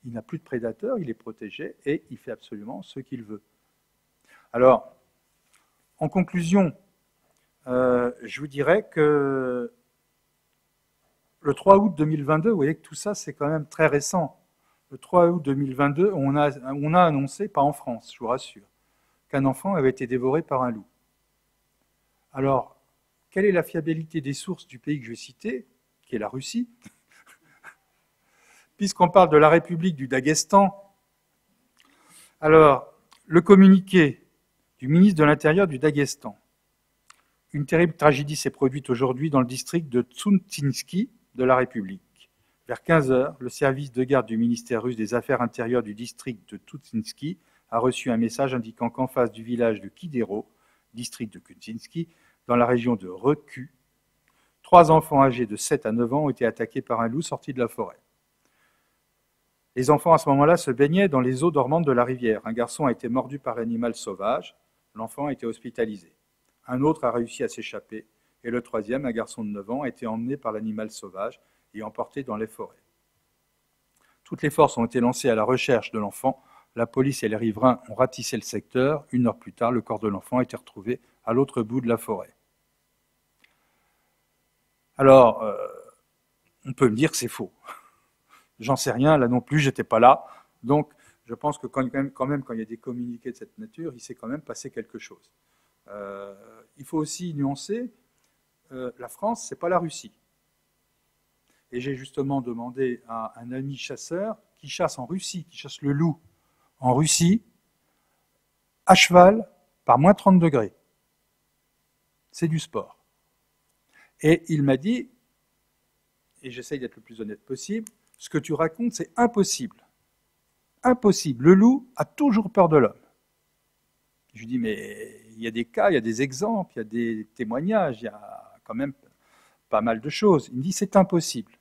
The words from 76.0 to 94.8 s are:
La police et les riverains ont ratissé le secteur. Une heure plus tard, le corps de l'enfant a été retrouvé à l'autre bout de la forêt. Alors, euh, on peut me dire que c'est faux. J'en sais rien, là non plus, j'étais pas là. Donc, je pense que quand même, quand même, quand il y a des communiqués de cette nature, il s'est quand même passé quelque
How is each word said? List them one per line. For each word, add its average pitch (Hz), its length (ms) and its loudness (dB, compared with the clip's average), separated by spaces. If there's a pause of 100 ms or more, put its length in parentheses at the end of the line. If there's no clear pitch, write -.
La 117 120 -4
police 135 340 -4
et 110 80 -4
les 107 60 -4
riverains 113 540 0
ont 110 40 -14
ratissé 127 420 -4
le 107 60 -6
secteur. 131 720 -4
Une 123 160 0
heure 104 100 -2
plus - 160 -20
tard, 117 180 -2
le 120 100 -2
corps - 180 -8
de 110 80 -4
l'enfant 101 320 -4
a 123 40 0
été - 120 -10
retrouvé 110 440 -10 (240)
à 113 100 -4
l'autre 135 280 0
bout 117 200 -4
de 120 60 -6
la 117 100 0
forêt. - 360 -10 (2750)
Alors, 135 460 8
euh, 104 120 -6 (1080)
on 131 80 -10
peut 131 160 4
me 107 60 -2
dire 143 160 0
que - 60 -8
c'est 120 100 -6
faux. - 260 -12 (1040)
J'en 127 160 -2
sais 127 160 -4
rien, 143 280 2
là 123 80 2
non 123 120 0
plus, 143 200 -2
j'étais 135 240 -2
pas 110 160 0
là. 127 260 8 (380)
Donc, 143 280 0 (340)
je 117 100 -12
pense 147 240 -6
que 123 80 -14
quand 131 160 -4 (100)
même, 139 180 -4
quand 131 140 -6
même, 139 160 -4
quand 127 120 -14
il 113 60 -8
y 110 40 -8
a - 20 -8
des 113 120 -16
communiqués 120 540 -12
de 117 60 -18
cette - 220 -20
nature, 135 340 -14
il 120 60 -20
s'est - 160 -18
quand 110 120 -16
même 143 140 -10
passé - 300 -16
quelque 113 260 -14